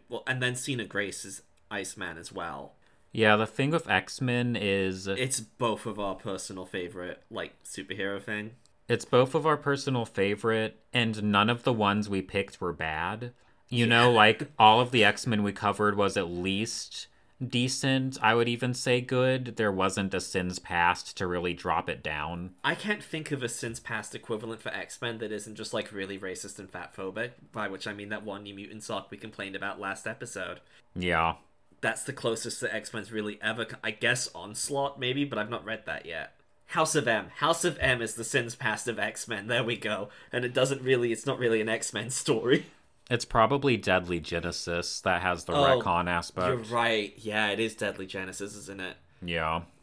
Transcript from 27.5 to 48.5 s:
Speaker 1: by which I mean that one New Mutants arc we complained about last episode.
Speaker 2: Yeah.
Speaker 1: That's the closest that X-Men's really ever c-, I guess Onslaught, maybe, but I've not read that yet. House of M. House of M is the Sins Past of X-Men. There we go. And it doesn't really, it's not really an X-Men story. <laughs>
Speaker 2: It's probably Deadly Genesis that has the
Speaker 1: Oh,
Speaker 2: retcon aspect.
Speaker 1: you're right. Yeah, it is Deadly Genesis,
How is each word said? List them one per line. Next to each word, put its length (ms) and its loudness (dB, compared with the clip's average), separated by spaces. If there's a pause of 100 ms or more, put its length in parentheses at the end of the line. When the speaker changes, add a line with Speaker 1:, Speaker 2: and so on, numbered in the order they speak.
Speaker 1:
by 160 -4
which 180 -10
I 60 -6
mean 180 -10
that 140 -8
one 200 -8
New 100 -14
Mutants 340 -14
arc 220 -6
we 80 -14
complained 380 -10
about 240 -6
last 260 -6
episode. 540 -8 (340)
Speaker 2:
Yeah. 400 4 (480)
Speaker 1:
That's 220 -2
the 100 -8
closest 480 -4
that 120 -4
X-Men's 380 -8
really 300 -4
ever 260 -2
c-, 160 -12
I 60 -2
guess 440 0
Onslaught, 640 -4
maybe, 280 0
but 120 -4
I've 120 -2
not 140 -6
read 220 -8
that 200 -8
yet. 260 -10 (380)
House 260 2
of 100 2
M. 300 2
House 300 2
of 120 -2
M 220 2
is 140 -4
the 100 -8
Sins 320 -2
Past 320 -4
of 100 -2
X-Men. 480 -4
There 160 0
we 140 -2
go. 320 -4 (240)
And 120 -2
it 100 -2
doesn't 280 2
really, 300 4
it's 140 -4
not 120 0
really 220 2
an 80 -2
X-Men 400 -2
story. 600 2
<laughs> 60 -20 (320)
Speaker 2:
It's 160 0
probably 520 4
Deadly 420 2
Genesis 840 -4
that 200 2
has 220 0
the 80 -4
Speaker 1:
Oh, 280 6
Speaker 2:
retcon 280 2
aspect. 400 0
Speaker 1:
you're 280 -2
right. 400 0
Yeah, 340 0
it 100 0
is 160 -2
Deadly 280 -4
Genesis, 520 -8